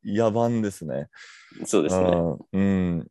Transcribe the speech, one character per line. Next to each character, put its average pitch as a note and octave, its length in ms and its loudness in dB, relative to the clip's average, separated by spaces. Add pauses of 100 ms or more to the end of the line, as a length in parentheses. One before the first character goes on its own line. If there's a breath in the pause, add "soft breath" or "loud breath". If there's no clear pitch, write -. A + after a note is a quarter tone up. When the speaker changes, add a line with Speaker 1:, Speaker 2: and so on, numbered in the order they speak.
Speaker 1:
野 G#2+ 280 2
蛮 A#2 300 0
で G2+ 100 -2
す - 120 -14
ね。 C#2+ 260 -6 (560 loud breath)
Speaker 2:
そ F#2 160 2
う - 20 0
で D#2 60 0
す F#2 120 2
ね。 F#2 60 2
Speaker 1:
う - 20 2
ん、 E2+ 280 0 (160)
う F#2+ 60 0 (420)
ん。 - 100 -12